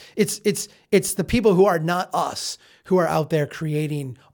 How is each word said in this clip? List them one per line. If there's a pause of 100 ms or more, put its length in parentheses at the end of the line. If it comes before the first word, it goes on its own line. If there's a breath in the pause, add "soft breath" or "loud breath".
(160 loud breath)
it's,
it's, (220 soft breath)
it's
the
people
who
are
not
us (280 soft breath)
who
are
out
there
creating (180 soft breath)